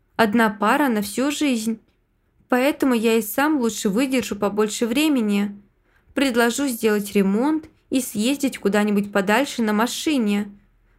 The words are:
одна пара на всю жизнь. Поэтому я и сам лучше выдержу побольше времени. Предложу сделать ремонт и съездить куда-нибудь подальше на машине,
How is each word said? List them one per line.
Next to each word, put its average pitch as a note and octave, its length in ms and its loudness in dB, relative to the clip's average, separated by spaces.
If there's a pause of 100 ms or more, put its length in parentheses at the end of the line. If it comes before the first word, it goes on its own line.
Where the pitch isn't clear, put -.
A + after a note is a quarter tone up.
(160)
одна A3+ 340 2
пара A3 380 2
на A3 140 0
всю A#3+ 280 -2
жизнь. A#3 500 -2 (720)
Поэтому C4+ 460 2
я A3+ 220 2
и A3+ 40 2
сам C#4+ 380 0
лучше A3+ 300 -2
выдержу B3 460 0
побольше G#3 520 -2
времени. A3 680 0 (600)
Предложу A#3+ 520 0
сделать G#3+ 460 -2
ремонт A3+ 560 0 (200)
и C4+ 120 0
съездить B3+ 560 -2
куда-нибудь G#3 540 0
подальше G#3+ 500 0
на G#3+ 120 0
машине, G#3 760 0 (480)